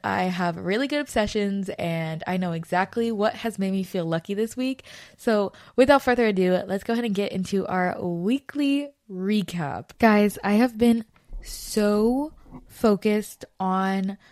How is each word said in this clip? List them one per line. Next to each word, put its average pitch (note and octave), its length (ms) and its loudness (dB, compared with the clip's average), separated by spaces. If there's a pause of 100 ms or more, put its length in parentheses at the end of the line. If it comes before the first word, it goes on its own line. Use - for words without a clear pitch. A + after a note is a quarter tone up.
I G3 200 0
have F3+ 340 -2
really G3 280 -2
good D4 140 -2
obsessions G3+ 720 -2
and E3 560 -6
I F#3 100 -2
know F3+ 160 -2
exactly F#3 580 -2
what G#3 260 0
has A3 220 -8
made F#3+ 140 -2
me F#3+ 120 -2
feel F3+ 200 -4
lucky E3 300 -4
this A3 200 -4
week. C4 300 -4 (320)
So G#3 380 0 (200)
without C4+ 280 6
further A#3+ 240 2
ado, F#3 400 2
let's G3 180 -6
go A#3 80 -2
ahead A#3+ 140 -2
and G#3 80 -2
get G3+ 180 -2
into F#3+ 340 -2
our F3+ 320 -2
weekly C#4 920 -2 (200)
recap. F3+ 880 -2
Guys, G#3 460 4
I G3+ 80 0
have A3+ 240 4
been A#3 300 4 (360)
so A3 920 0 (340)
focused G#3+ 800 0 (120)
on F#3+ 600 -2 (140)